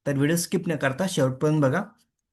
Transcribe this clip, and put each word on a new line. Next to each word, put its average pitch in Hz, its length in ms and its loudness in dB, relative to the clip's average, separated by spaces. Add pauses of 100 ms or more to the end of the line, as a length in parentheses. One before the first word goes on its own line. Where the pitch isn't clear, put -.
तर 139 100 -2
व्हिडिओ 143 200 2
स्किप 175 320 -4
न 160 80 -2
करता 135 320 -2
शेवटपर्यंत 151 540 0
बघा. 147 220 2 (480)